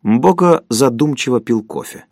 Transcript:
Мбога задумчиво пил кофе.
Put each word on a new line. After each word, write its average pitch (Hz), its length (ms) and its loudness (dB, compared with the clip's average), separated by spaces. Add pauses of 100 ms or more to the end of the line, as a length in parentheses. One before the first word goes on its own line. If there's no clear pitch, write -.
Мбога 170 640 2
задумчиво 127 720 0
пил 110 240 -2
кофе. - 480 -14